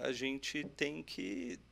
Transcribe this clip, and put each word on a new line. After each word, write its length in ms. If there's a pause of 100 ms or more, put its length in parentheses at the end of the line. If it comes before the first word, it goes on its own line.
a 80
gente 520 (140)
tem 240
que 580 (120)